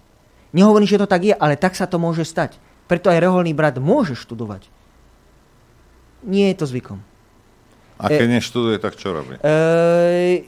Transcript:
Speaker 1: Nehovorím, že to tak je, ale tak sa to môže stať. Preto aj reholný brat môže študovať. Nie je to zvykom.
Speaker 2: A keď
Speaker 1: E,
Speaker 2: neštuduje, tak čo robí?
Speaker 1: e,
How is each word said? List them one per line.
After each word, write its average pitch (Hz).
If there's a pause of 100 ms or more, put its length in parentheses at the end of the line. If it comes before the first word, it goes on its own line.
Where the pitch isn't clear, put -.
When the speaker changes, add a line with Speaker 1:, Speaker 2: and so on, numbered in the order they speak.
(540)
Speaker 1:
Nehovorím, 208
že 202
to 202
tak 185
je, 208
ale 151
tak 185
sa 185
to 175
môže 170
stať. 156 (300)
Preto 175
aj 165
reholný 180
brat 147
môže 170
študovať. 110 (1500)
Nie 196
je 185
to 156
zvykom. 120 (1000)
Speaker 2:
A -
keď 139
Speaker 1:
E, 120
Speaker 2:
neštuduje, 113
tak 98
čo -
robí? 67
Speaker 1:
e, 170